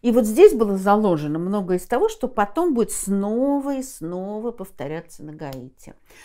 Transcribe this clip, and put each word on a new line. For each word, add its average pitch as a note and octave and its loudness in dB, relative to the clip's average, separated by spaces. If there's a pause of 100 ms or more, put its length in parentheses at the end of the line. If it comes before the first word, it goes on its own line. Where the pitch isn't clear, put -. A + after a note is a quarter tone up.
И A#3+ 2
вот A#3+ 4
здесь D4+ 8
было G#3 0
заложено F#3 2
многое F#3 -2
из - -4
того, D4+ 0
что A4 -8
потом D4+ -2
будет A#3 0
снова B3+ -2
и C4 -4
снова G3+ -8
повторяться E3+ -12
на D3+ -14
Гаити. C3+ -14 (320)